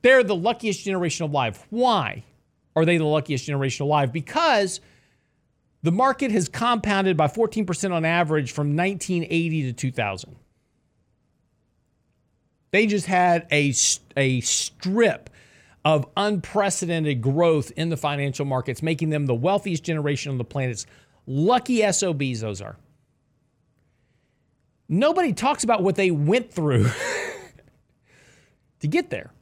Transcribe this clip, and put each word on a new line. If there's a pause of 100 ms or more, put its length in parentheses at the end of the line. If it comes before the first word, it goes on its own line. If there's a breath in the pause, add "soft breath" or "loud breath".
They're
the
luckiest
generation
alive.
Why (500)
are
they
the
luckiest
generation
alive?
Because (1000 soft breath)
the
market
has
compounded
by
fourteen
percent
on
average
from
nineteen
eighty
to
two
thousand. (2250)
They
just
had
a
s-, (160)
a
strip (560 soft breath)
of (100)
unprecedented
growth
in
the
financial
markets,
making
them
the
wealthiest
generation
on
the
planet's (420 soft breath)
lucky
S
O
Bs,
those
are. (2000)
Nobody
talks
about
what
they
went
through (800 loud breath)
<laughs>
to
get
there. (120)